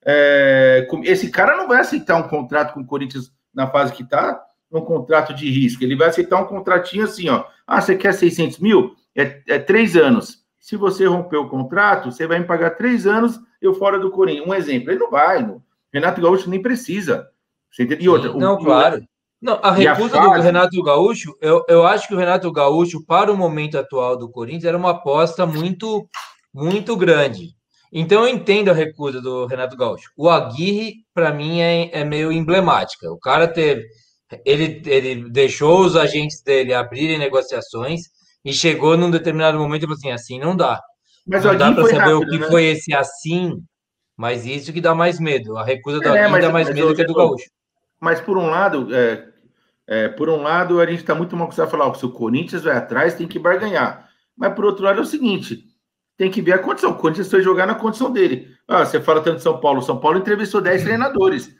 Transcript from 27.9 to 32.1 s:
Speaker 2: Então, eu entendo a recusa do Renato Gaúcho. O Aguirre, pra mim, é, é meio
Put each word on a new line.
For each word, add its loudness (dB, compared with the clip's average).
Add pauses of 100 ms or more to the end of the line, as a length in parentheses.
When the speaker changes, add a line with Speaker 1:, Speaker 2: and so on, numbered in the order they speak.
Speaker 2:
Então, 2
eu 0
entendo 0
a 6
recusa -4
do -6
Renato -6
Gaúcho. -6
O 2
Aguirre, -2 (160)
pra 0
mim, -4
é, 0 (120)
é -4
meio -4